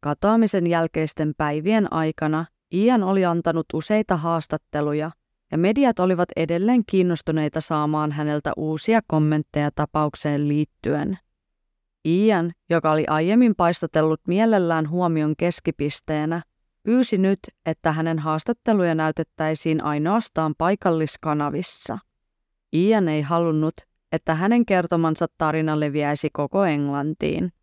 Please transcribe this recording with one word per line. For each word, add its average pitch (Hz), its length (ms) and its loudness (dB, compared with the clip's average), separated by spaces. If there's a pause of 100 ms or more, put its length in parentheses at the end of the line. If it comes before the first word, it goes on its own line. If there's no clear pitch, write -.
Katoamisen 196 640 2
jälkeisten 160 680 -2
päivien 156 560 0
aikana 160 540 -2 (260)
Ian 220 300 4
oli 190 220 2
antanut 165 500 0
useita 208 420 0
haastatteluja, 151 960 -4 (400)
ja 156 80 -2
mediat 226 400 2
olivat 180 380 2
edelleen 185 500 2
kiinnostuneita 160 760 0
saamaan 151 520 -2
häneltä 151 440 -4
uusia 156 500 0
kommentteja 151 680 0
tapaukseen 147 760 -2
liittyen. 147 720 -2 (840)
Ian, 175 480 2 (180)
joka 160 220 2
oli 156 160 2
aiemmin 196 480 4
paistatellut 160 720 0
mielellään 175 600 2
huomion 160 480 0
keskipisteenä, 156 1040 -4 (400)
pyysi 233 360 2
nyt, 190 220 2 (260)
että 160 260 -2
hänen 160 260 -2
haastatteluja 170 760 0
näytettäisiin 156 880 -2
ainoastaan 156 760 -2
paikalliskanavissa. 160 1400 -2 (760)
Ian 190 360 2
ei 151 140 -2
halunnut, 160 520 0 (380)
että 160 220 -2
hänen 226 320 2
kertomansa 170 600 0 (120)
tarina 156 420 0
leviäisi 147 520 -2
koko 147 320 -2
Englantiin. 151 880 -2 (100)